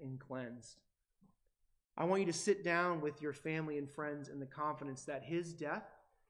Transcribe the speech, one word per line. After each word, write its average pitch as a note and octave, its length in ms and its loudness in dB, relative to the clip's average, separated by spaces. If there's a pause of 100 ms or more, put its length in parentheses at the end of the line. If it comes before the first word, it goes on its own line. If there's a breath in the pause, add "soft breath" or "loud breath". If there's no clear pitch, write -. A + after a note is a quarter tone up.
and C3 200 -6
cleansed. B2 600 -8 (1160)
I D3+ 80 2
want F#3+ 160 6
you F#3+ 60 4
to E3+ 60 4
sit F#3+ 300 4
down E3+ 380 4
with D3 220 -2
your D3+ 100 0
family D#3 460 0
and C#3+ 100 -2
friends D3 400 -4
in C#3+ 100 -8
the C#3 80 -4
confidence C#3+ 580 -2
that C#3 200 -4
his E3 300 0
death D#3+ 340 -2 (420)